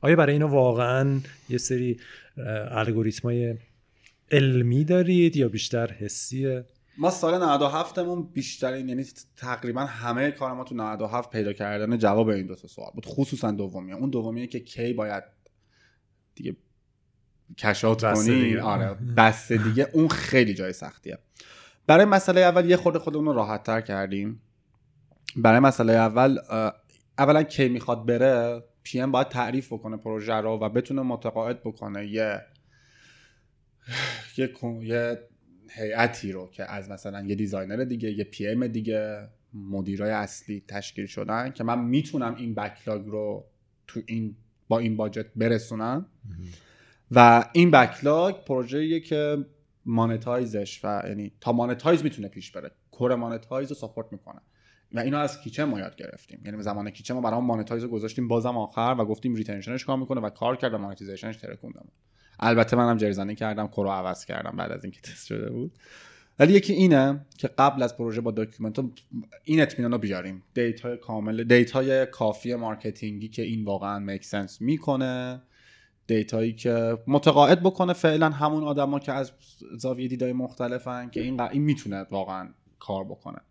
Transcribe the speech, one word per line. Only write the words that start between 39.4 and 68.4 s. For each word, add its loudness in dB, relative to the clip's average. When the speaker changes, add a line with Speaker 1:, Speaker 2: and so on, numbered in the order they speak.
Speaker 2:
مدیرای -6
اصلی -6
تشکیل -10
شدن -6
که -10
من -2
می‌تونم -2
این -8
بکلاگ -8
رو -8
تو -10
این، -6
با 2
این 0
باجت -4
برسونم. -2
Speaker 1:
مهم. -14
Speaker 2:
و 10
این 8
بکلاگ 4
پروژه‌ایه -2
که -2
مانتایزش -2
و، -4
یعنی -10
تا -2
مانتایز 0
می‌تونه -4
پیش -18
بره، -14
کور 0
مانتایز -6
رو -10
ساپورت -14
می‌کنه -20
و -4
اینو -2
از -4
کیچن -6
ما -2
یاد -10
گرفتیم. -18
یعنی -12
زمان -6
کیچن -10
ما -4
برام 0
مانتایز -2
رو -8
گذاشتیم -6
بازم 0
آخر -2
و 2
گفتیم -4
ریتنشنش -8
کار -2
می‌کنه -4
و -4
کار -2
کرد -2
و -4
مانتیزیشنش -12
ترکوندم. -18
البته 4
منم 4
جرزنی -2
کردم، -4
کور -2
رو 0
عوض -6
کردم -8
بعد -6
از -12
اینکه -14
تست -18
شده -6
بود. -8
ولی 8
یکی 6
اینه 6
که -4
قبل 4
از -2
پروژه -4
با -2
داکیومنت -6